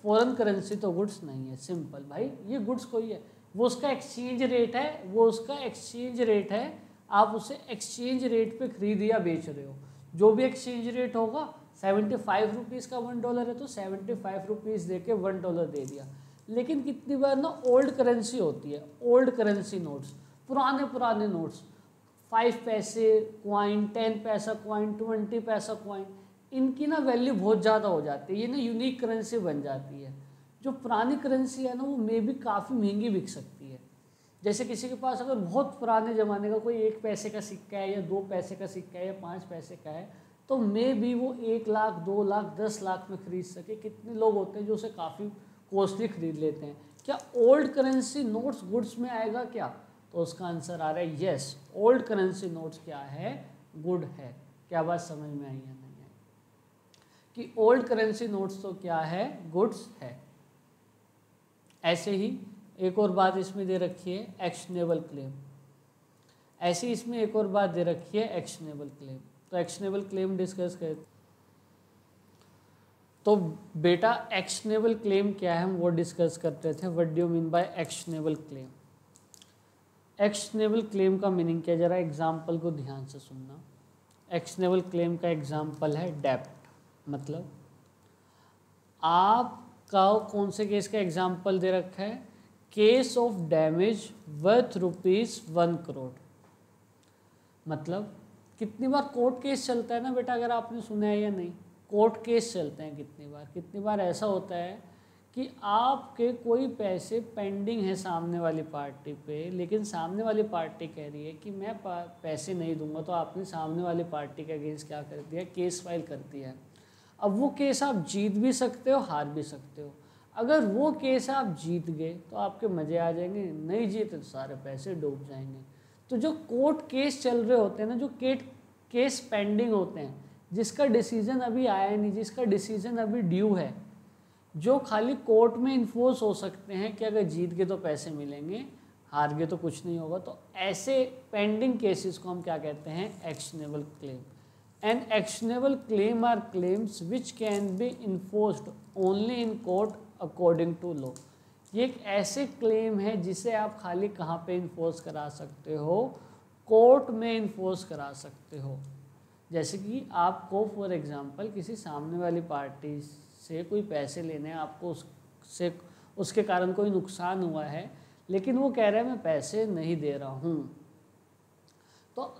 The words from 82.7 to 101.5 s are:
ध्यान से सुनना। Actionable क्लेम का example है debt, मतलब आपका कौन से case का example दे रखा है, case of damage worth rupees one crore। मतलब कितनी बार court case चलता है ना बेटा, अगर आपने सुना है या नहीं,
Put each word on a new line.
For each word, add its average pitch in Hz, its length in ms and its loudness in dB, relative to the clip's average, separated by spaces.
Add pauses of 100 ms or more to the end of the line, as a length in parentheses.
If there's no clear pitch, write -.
ध्यान 135 360 -8
से 143 120 -16
सुनना। 135 420 -18 (760)
Actionable 185 440 2
क्लेम 170 360 0
का 170 120 0
example 151 680 -2
है 156 260 -4
debt, 131 260 0 (600)
मतलब 143 420 -8 (1500)
आपका 196 1160 4
कौन 202 320 -2
से 208 160 -2
case 202 220 0
का 214 100 -2
example 180 600 0
दे 185 140 2
रखा 185 300 -2
है, 226 260 -8 (500)
case 247 400 6
of 233 140 4
damage 170 680 2 (420)
worth 233 360 4
rupees 185 800 0
one 170 260 4
crore। 131 360 -10 (1500)
मतलब 170 460 -6 (440)
कितनी 220 300 -4
बार 285 140 4
court 254 400 0
case 277 240 -2
चलता 233 280 -2
है 240 80 0
ना 254 100 -2
बेटा, 247 220 0
अगर 240 160 0
आपने 233 300 -2
सुना 208 260 -2
है 208 140 4
या 208 100 0
नहीं, 180 200 -4 (400)